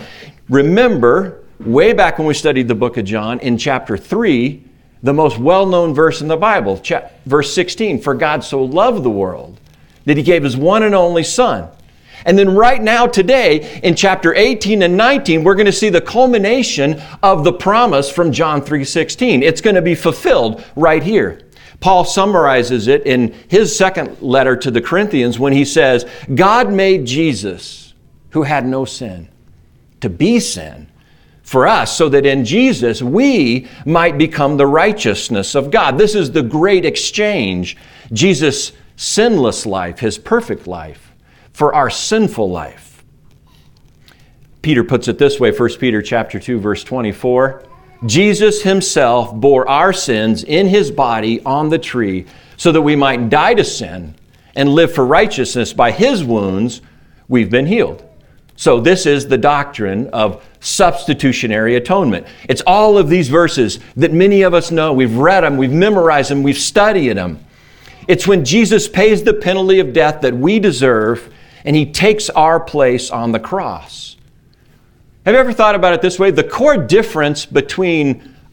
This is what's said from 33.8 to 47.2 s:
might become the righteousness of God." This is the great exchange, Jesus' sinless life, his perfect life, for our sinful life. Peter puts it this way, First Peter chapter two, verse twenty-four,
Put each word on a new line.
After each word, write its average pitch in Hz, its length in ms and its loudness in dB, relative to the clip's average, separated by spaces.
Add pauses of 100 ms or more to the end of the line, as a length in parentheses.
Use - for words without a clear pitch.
might 165 320 0
become 147 400 -2
the 139 100 4
righteousness 139 840 -2
of 143 160 -2
God." 160 300 0
This 208 160 4
is 151 160 -2
the 156 100 0
great 170 420 0
exchange, 139 920 -4 (340)
Jesus' 143 600 0 (240)
sinless 170 720 0
life, 90 320 -6
his 110 180 -4
perfect - 480 -4
life, 85 480 -16 (400)
for 147 200 0
our 135 160 2
sinful 175 600 -2
life. - 540 -12 (1600)
Peter 139 220 2
puts 120 240 -2
it 107 120 -4
this 139 200 2
way, 117 120 2
First 120 280 -2
Peter 113 220 -2
chapter 110 380 -6
two, 120 200 -6
verse 101 240 -4
twenty-four, 127 800 -2 (420)